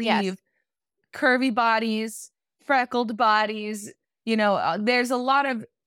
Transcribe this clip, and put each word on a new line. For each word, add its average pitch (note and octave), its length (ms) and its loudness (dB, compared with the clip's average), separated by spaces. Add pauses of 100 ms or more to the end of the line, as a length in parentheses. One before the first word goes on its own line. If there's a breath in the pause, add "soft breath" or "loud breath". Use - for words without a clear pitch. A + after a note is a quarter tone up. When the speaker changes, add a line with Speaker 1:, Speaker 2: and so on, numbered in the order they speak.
Speaker 1:
Yes. G#3+ 220 0
Speaker 2:
believe F#3+ 180 -6 (720)
curvy B3+ 420 0
bodies, A3 760 -2 (340)
freckled B3 520 0
bodies, G#3+ 760 0 (320)
you A3+ 120 0
know, G#3 200 4
uh, D#3+ 240 0
there's B3 300 0
a B3+ 60 0
lot C4+ 300 0
of A#3+ 180 -4 (220)